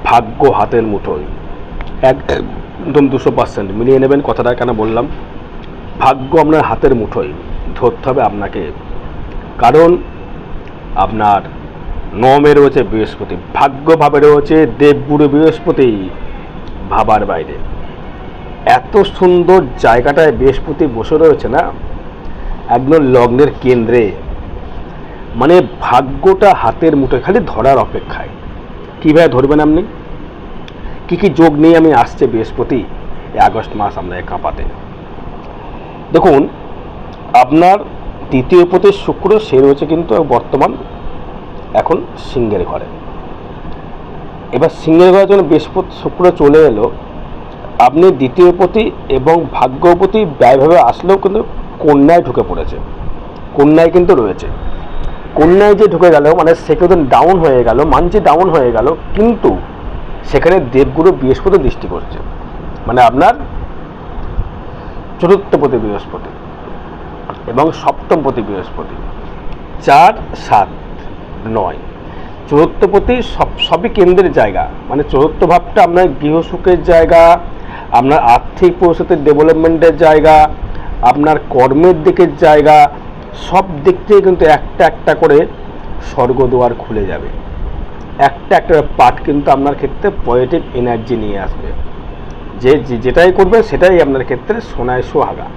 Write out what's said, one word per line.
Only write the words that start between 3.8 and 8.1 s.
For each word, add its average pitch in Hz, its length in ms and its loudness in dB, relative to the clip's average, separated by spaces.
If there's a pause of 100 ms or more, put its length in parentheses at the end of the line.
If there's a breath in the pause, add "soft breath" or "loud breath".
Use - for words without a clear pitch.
নেবেন 139 220 2
কথাটা। 120 320 -2
কেন 123 200 -2
বললাম? 110 340 -2 (920)
ভাগ্য 135 380 0
আপনার 156 240 4
হাতের 135 340 0
মুঠোয় 104 320 -4 (480)
ধরতে 120 340 -2
হবে 131 120 0